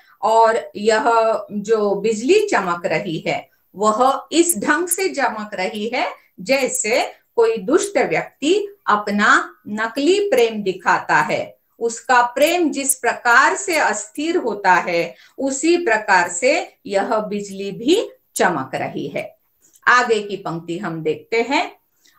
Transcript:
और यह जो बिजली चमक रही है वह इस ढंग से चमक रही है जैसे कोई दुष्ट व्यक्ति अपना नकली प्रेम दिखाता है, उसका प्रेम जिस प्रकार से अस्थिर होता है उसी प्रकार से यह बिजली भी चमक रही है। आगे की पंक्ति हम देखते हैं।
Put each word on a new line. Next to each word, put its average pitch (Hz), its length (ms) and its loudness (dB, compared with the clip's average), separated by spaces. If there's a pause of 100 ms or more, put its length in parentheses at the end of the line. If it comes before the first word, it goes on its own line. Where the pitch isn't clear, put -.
(220)
और 226 540 4
यह 214 280 2 (480)
जो 208 420 0
बिजली 254 520 2
चमक 185 400 -2
रही 160 320 -2
है 156 320 -6 (260)
वह 214 560 2
इस 320 260 2
ढंग 311 300 0
से 381 200 -2
चमक 226 460 -4
रही 208 340 -4
है 294 240 -4 (280)
जैसे 254 720 -2 (240)
कोई 226 200 2
दुष्ट 240 420 0
व्यक्ति 262 800 -2 (100)
अपना 208 680 2 (140)
नकली 277 520 0
प्रेम 226 420 2
दिखाता 180 540 0
है, - 420 -2 (200)
उसका 233 440 0
प्रेम 302 480 2
जिस 269 240 -4
प्रकार 247 600 2
से 339 200 -4
अस्थिर 294 600 -2
होता 202 380 2
है 175 400 -2 (240)
उसी 277 380 0
प्रकार 214 520 2
से - 580 -2
यह 208 320 0
बिजली 196 540 -8
भी 302 380 0 (260)
चमक 170 380 0
रही 143 340 -6
है। - 300 -10 (500)
आगे 226 340 4
की 202 140 -8
पंक्ति 165 420 -8
हम 165 240 -8
देखते 226 480 -2
हैं। 311 260 -2 (420)